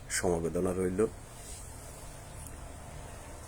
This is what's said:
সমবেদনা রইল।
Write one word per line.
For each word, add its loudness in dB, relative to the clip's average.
সমবেদনা 4
রইল। 6